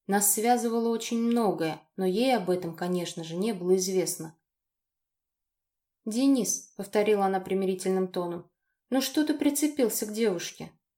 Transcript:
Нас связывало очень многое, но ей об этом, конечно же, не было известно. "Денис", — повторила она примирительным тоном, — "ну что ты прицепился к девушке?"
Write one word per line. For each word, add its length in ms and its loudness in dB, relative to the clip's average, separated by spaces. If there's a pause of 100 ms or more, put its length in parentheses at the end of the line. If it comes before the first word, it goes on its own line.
Нас 240 2
связывало 560 2
очень 300 -2
многое, 600 0 (160)
но 80 -4
ей 320 2
об 140 0
этом, 260 -2
конечно 480 -4
же, 120 -10
не 180 -2
было 220 2
известно. 600 -2 (1700)
"Денис", — 720 0
повторила 500 2
она 120 0
примирительным 680 0
тоном, — 420 -6 (400)
"ну 120 2
что 220 0
ты 120 0
прицепился 720 0
к 40 -8
девушке?" 600 -2 (260)